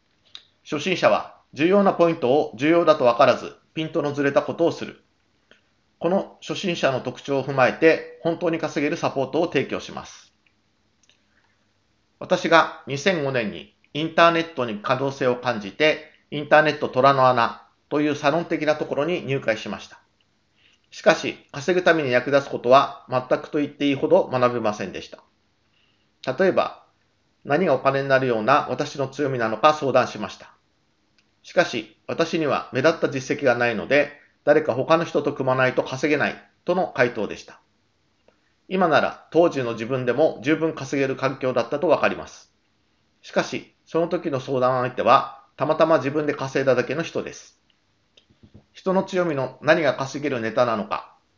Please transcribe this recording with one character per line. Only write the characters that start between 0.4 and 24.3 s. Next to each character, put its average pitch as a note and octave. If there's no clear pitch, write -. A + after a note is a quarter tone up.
初 D3
心 E3+
者 C3+
は -
重 C#3
要 G3
な F#3+
ポ E3+
イ -
ン D#3+
ト B2
を C#3
重 C#3
要 E3+
だ D#3
と C3
わ A#2
か C#3+
ら A#2+
ず、 -
ピ D#3+
ン D#3
ト D3+
の C#3+
ず C#3
れ C#3
た C#3+
こ C3
と E3
を C#3+
す -
る。 -
こ E3+
の -
初 D#3+
心 F3
者 C3+
の B2
特 B2
徴 C#3
を B2+
踏 C#3
ま C3
え G#2+
て、 -
本 E3
当 F3
に D#3+
稼 D3+
げ D3+
る E3
サ C#3
ポ C3+
ー B2+
ト D3
を E3+
提 -
供 F#2
し -
ま -
す。 -
私 E3+
が D#3
二 C3+
千 D#3+
五 C3+
年 A2+
に E2+
イ D3
ン D#3+
タ E3+
ー -
ネ E3
ッ E3
ト B2+
に G#2
可 C3
能 C3+
性 C3+
を A#2+
感 A#2+
じ G2
て、 -
イ D3
ン C#3+
タ D3+
ー -
ネ D#3
ッ C#3+
ト B2+
虎 C3+
の C3
穴 A#2+
と D3
い D3
う C#3+
サ C#3+
ロ D#3+
ン E3
的 D#3
な D3
と -
こ C#3
ろ C#3
に D#3+
入 C3+
会 A2
し -
ま G2+
し -
た。 -
し -
か E3
し、 -
稼 F3
ぐ F3
た E3+
め D#3+
に C3
役 B2
立 C3+
つ -
こ B2
と A#2+
は -
全 C3
く -
と D#3
言 C#3+
っ -
て D3
い C#3+
い -
ほ C#3
ど F3+
学 B2